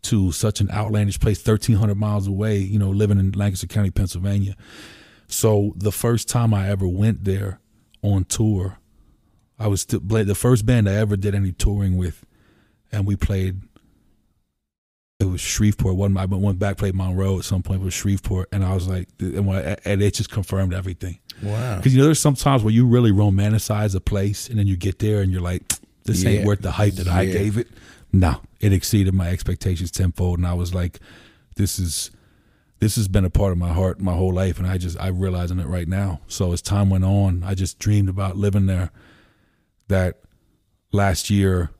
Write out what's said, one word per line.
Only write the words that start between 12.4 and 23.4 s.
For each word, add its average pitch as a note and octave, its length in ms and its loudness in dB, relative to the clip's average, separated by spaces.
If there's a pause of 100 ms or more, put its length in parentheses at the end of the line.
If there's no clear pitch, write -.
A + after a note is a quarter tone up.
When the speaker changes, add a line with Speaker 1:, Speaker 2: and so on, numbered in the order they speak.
Speaker 1:
and G2+ 160 -2
we G2+ 80 0
played, F#2+ 460 -2 (1600)
it G2+ 60 2
was F#2 160 -4
Shreveport. G2+ 540 0
One, G2 220 0
I G2 80 -2
went, F#2+ 180 -2
went F#2+ 160 0
back, G2+ 180 -2
played G2 160 -2
Monroe F#2+ 460 -2
at F2+ 60 -10
some F#2+ 180 -2
point, F#2+ 180 -2
with F#2+ 120 -4
Shreveport, G2 580 -2
and G2 120 -2
I F#2 120 0
was F#2 120 -2
like, F#2 200 -4 (120)
and - 280 -2
when F#2+ 180 0
I, G2 200 -4
and G2 180 0
it G2+ 100 2
just - 160 -4
confirmed F#2+ 440 -2
everything. F2+ 440 -8 (240)
Speaker 2:
Wow. G#2+ 400 -4
Speaker 1:
'Cause, C3 120 4
you B2+ 40 6
know, C3+ 80 8
there's D#3 140 4
some C#3+ 160 2
times C3+ 280 2
where A2 100 2
you A#2 120 6
really A#2+ 260 6
romanticize G#2 840 2